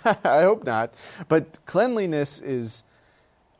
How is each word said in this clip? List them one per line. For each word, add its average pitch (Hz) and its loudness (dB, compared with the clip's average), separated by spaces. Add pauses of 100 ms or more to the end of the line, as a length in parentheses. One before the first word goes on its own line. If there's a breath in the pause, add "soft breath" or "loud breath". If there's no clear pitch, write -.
<laughs> 208 0
I 151 4
hope 214 2
not. 117 -2 (340 loud breath)
But - 0
cleanliness 185 -2
is 120 -8 (760 soft breath)